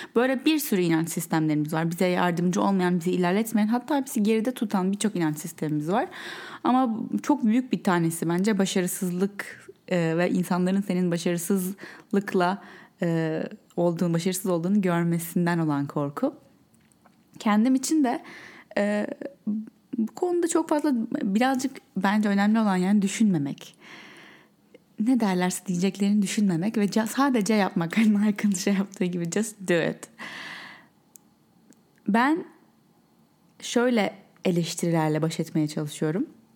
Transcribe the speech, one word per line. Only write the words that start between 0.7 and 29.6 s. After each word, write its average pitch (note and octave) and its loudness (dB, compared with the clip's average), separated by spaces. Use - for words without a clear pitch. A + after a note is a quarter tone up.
inanç E3 2
sistemlerimiz D#3 0
var. E3 0
Bize F3 0
yardımcı F3+ 2
olmayan, F3+ 2
bizi E3+ -2
ilerletmeyen, G3+ 0
hatta B3 -2
bizi - -2
geride A3 0
tutan G3 -2
birçok G3+ -2
inanç D#3 -2
sistemimiz D3+ -6
var. C4 0
Ama B3 2
çok D4 0
büyük B3 2
bir F3+ -4
tanesi E3 0
bence F#3+ 0
başarısızlık, F#3 -2
e, E3 0
ve F3 2
insanların F3+ 0
senin F3+ 0
başarısızlıkla, F#3 -2
e, E3 0
olduğun, F3 2
başarısız F3+ -2
olduğunu F3+ 2
görmesinden E3+ 0
olan D3 0
korku. D3 -4
Kendim A3 4
için C#4+ 2
de, B3+ -2
e, G#3 0
bu A3 -2
konuda F4 0
çok D#4+ 0
fazla, D4+ 0
birazcık B3+ 0
bence G3+ 2
önemli G#3 4
olan G3+ 2
yani F#3+ 4
düşünmemek. F#3+ 0
Ne A#3 2
derlerse F#3 0
diyeceklerini G3 2
düşünmemek F#3+ 0
ve G#3 2
ca-, A3 0
sadece A3+ 2
yapmak. F#3 0
<laughs> - -
Hani G#3+ 6
Nark'ın G#3 2
şey G3 0
yaptığı F#3+ -2
gibi, F3 -4
just A3 -4